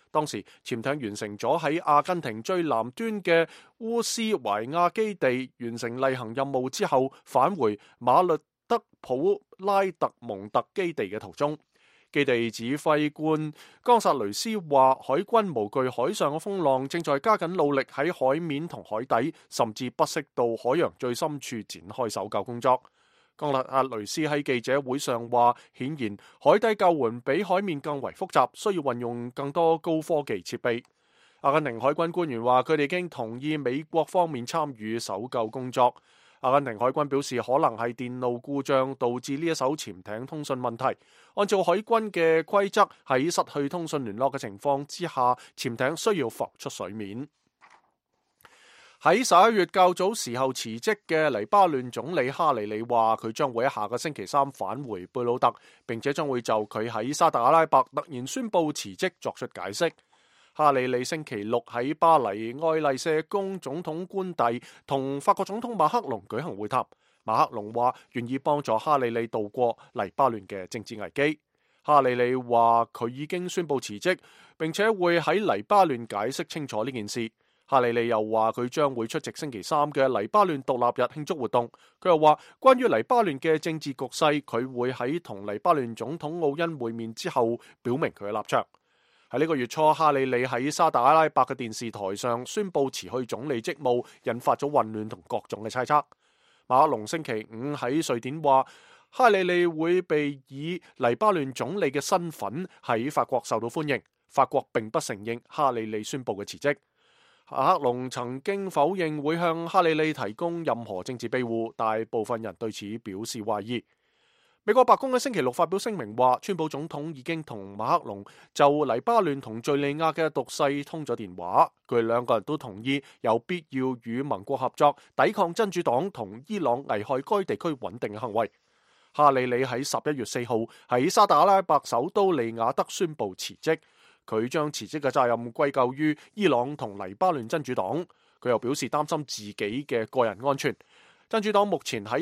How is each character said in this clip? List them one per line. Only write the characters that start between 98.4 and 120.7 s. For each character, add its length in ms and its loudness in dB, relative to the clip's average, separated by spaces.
話， 240 6
哈 180 6
里 160 4
里 200 2
會 380 2
被 460 -2
以 340 -8
黎 180 2
巴 160 2
嫩 220 0
總 280 -4
理 120 0
嘅 80 -2
身 320 0
份 360 -6
喺 240 0
法 160 0
國 200 -2
受 160 -2
到 80 -6
歡 180 -4
迎。 160 -2
法 180 4
國 260 -2
並 180 -4
不 80 -2
承 260 -6
認 220 -6
哈 240 0
里 160 -4
里 160 -6
宣 220 -8
布 100 -4
嘅 100 -8
辭 140 -14
職。 180 0
馬 260 2
克 60 -4
龍 260 0
曾 340 -8
經 280 -4
否 220 2
認 280 -4
會 160 -2
向 320 -2
哈 140 4
里 120 4
利 180 0
提 220 -6
供 280 -6
任 220 -2
何 180 -8
政 160 -8
治 100 -8
庇 100 -2
護， 360 -2
大 240 0
部 160 -2
分 160 -4
人 160 -8
對 140 -6
此 160 -12
表 260 -10
示 160 -10
懷 220 -4
疑。 220 -6
美 100 0
國 120 6
白 100 8
宮 160 -2
喺 80 2
星 140 -4
期 80 -2
六 100 2
發 160 0
表 100 -4
聲 220 -4
明 180 -8
話， 260 4
川 140 -4
普 120 -2
總 200 -8
統 240 -8
已 120 -14
經 180 -6
同 340 -12
馬 220 0
克 60 -4
龍 200 -10
就 300 6
黎 160 0
巴 180 2
嫩 220 0
同 200 -10
敘 140 0
利 220 -2
亞 160 0
嘅 180 0
局 180 -4
勢 360 -2